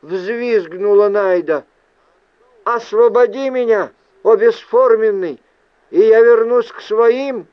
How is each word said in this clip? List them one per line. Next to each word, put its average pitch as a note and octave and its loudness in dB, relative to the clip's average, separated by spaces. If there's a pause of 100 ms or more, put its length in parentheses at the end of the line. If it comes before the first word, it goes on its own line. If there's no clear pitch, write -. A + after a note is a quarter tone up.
взвизгнула G3+ -2
Найда. F3+ -2 (1000)
"Освободи A#3 0
меня, A3+ -2 (320)
о A3 4
бесформенный, A3 -2 (500)
и E3+ 0
я A3 4
вернусь A#3 2
к - -20
своим!" A#3 -2